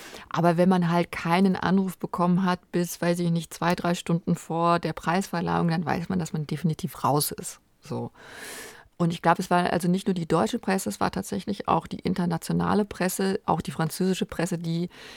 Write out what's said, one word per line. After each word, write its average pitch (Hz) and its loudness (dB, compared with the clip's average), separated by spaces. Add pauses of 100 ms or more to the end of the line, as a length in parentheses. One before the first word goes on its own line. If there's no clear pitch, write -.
(280)
Aber 170 2
wenn 180 6
man 180 4
halt 175 2
keinen 185 2
Anruf 190 0
bekommen 180 2
hat 180 2 (140)
bis, 175 -2
weiß 175 2
ich 175 2
nicht, 165 -2
zwei, 170 2
drei 175 0
Stunden 175 0
vor 170 2
der 165 -2
Preisverleihung, 170 0
dann 165 0
weiß 156 -2
man, 185 0
dass 160 -4
man 156 -4
definitiv - -2
raus 139 2
ist. - -12 (180)
So. 120 -8 (840)
Und 170 2
ich 170 -6
glaub, 165 4
es 185 -6
war 175 2
also 175 0
nicht 185 0
nur 196 2
die 175 -4
deutsche 180 0
Presse, 190 -2
es 202 -6
war 185 0
tatsächlich 196 -6
auch 170 2
die - -10
internationale 175 0
Presse, 190 -2
auch 165 2
die - -6
französische 180 0
Presse, - -2
die, 170 -2 (300)